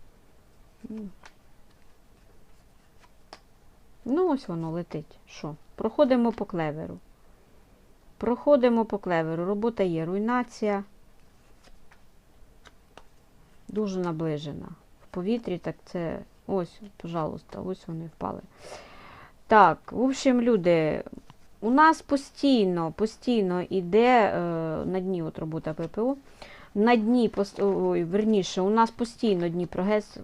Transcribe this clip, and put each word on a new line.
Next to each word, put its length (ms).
Ну, 260
ось 160
воно 240
летить. 560
Що? 280
Проходимо 560
по 140
клеверу. 520
Проходимо 680
по 120
клеверу. 480
Робота 380
є. 220
Руйнація. 800
Дуже 320
наближена. 680
В 140
повітрі 420
так 180
це. 340
Ось, 340
пожалуйста, 640
ось 260
вони 180
впали. 360
Так, 300
в 100
общем, 400
люди, 640
у 80
нас 320
постійно, 880
постійно 720
іде, 680
е, 80
на 140
дні 240
от 160
робота 340
П 140
П 140
О, 140
на 200
дні, 340
пос-, 600
ой, 140
верніше, 580
у 80
нас 220
постійно 580
Дніпрогес 760